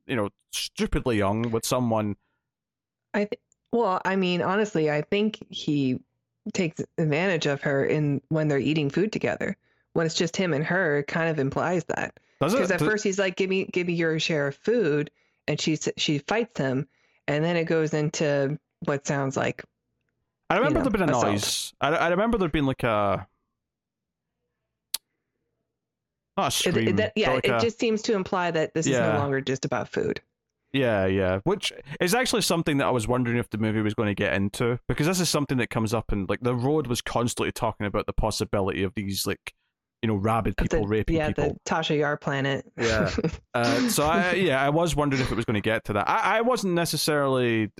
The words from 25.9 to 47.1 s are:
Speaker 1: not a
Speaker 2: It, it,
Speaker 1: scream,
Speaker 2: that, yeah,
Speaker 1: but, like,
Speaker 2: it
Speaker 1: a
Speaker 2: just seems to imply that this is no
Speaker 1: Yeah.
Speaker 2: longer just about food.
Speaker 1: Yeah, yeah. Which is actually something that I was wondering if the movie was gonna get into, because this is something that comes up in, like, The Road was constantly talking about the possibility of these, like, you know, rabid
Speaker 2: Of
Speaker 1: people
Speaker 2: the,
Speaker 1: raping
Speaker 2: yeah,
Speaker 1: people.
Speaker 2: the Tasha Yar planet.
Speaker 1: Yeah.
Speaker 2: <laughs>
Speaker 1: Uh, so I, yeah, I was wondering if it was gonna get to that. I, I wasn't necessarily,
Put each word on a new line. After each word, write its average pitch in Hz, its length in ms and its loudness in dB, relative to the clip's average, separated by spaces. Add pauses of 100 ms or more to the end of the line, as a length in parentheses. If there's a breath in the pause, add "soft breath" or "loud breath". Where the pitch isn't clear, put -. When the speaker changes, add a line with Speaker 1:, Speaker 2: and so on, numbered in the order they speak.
Speaker 1:
not 196 80 0
a - 240 0
Speaker 2:
It, 170 80 2
it, 220 60 2
Speaker 1:
scream, 185 140 2
Speaker 2:
that, 214 200 0
yeah, 214 120 2
Speaker 1:
but, 127 80 2
like, - 100 0
Speaker 2:
it - 80 2
Speaker 1:
a 226 60 2
Speaker 2:
just 226 200 0
seems 220 220 0
to 226 120 2
imply 180 360 0
that 160 240 0
this 160 120 0
is 139 60 2
no 123 60 2 (100)
Speaker 1:
Yeah. 143 100 2
Speaker 2:
longer 139 220 0
just 135 240 -4
about 117 240 -2
food. - 320 -4 (520)
Speaker 1:
Yeah, 113 340 2
yeah. 95 380 2
Which - 280 -2 (280 loud breath)
is 180 140 2
actually 240 280 2
something 165 360 0
that 127 80 2
I 98 40 2
was 113 180 0
wondering 120 300 0
if 120 100 -2
the - 100 -6
movie 110 220 2
was 104 140 0
gonna 104 200 0
get 98 200 0
into, 117 440 0 (100)
because 147 180 0
this 185 140 2
is 160 100 0
something 143 280 0
that 113 120 -2
comes 110 240 0
up 110 180 -2
in, 101 140 -2
like, 101 160 -2
The 123 120 0
Road 139 320 0
was 120 140 -2
constantly 117 520 -2
talking 107 340 -4
about 101 200 -2
the 101 60 -4
possibility 101 720 -2
of 92 120 -2
these, 98 320 -4
like, - 280 -6 (480)
you 113 60 0
know, 107 80 2
rabid 110 340 0
Speaker 2:
Of 98 60 -6
Speaker 1:
people - 260 0
Speaker 2:
the, 101 60 -2
Speaker 1:
raping 107 280 0
Speaker 2:
yeah, 151 120 0
Speaker 1:
people. 147 360 -2
Speaker 2:
the - 60 -6
Tasha 160 280 0
Yar 147 200 0
planet. 139 580 -4
Speaker 1:
Yeah. 110 400 0
Speaker 2:
<laughs> - 40 -2 (340)
Speaker 1:
Uh, 123 340 2
so 160 180 0
I, 175 280 2
yeah, 151 280 2
I 139 60 2
was 156 260 2
wondering 139 280 2
if 123 100 -2
it - 20 -2
was 113 120 -2
gonna 107 160 0
get 110 240 0
to 104 80 -2
that. 101 120 0
I, 196 300 2
I 226 60 2
wasn't 220 320 0
necessarily, 135 1040 2